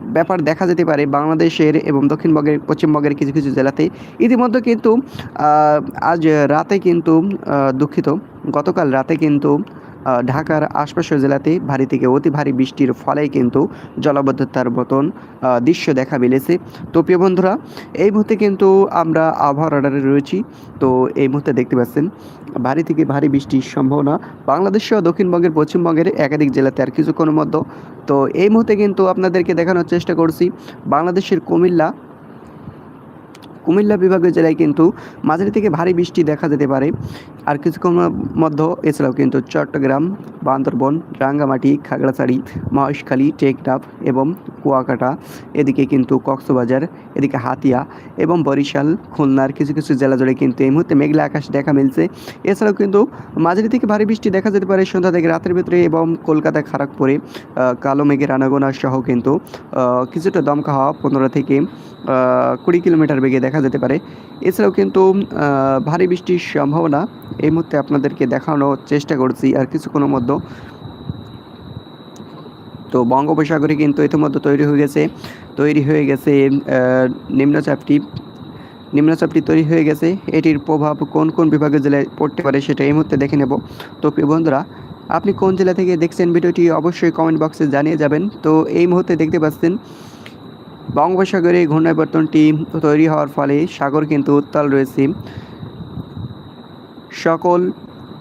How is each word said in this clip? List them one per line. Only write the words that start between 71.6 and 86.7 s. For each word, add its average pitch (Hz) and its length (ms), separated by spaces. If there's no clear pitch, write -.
তো 127 120
বঙ্গোপসাগরে 151 720
কিন্তু 147 280
ইতিমধ্যে 147 360
তৈরি 143 260
হয়ে 143 120
গেছে, 147 300
তৈরি 147 260
হয়ে 147 240
গেছে, 139 440
আহ, 127 640
নিম্নচাপটি, 143 720
নিম্নচাপটি 156 480
তৈরি 160 220
হয়ে 160 200
গেছে। 160 340
এটির 156 320
প্রভাব 151 380
কোন 156 180
কোন 160 200
বিভাগীয় 147 300
জেলায় 143 260
পড়তে 156 260
পারে 139 180
সেটা 143 220
এই 143 80
মুহূর্তে 151 260
দেখে 143 180
নেব। 139 220
তো 151 100
প্রিয় 151 160
বন্ধুরা, 156 380
আপনি 185 240
কোন 190 220
জেলা 185 180
থেকে 180 240
দেখছেন 170 360
ভিডিওটি 170 380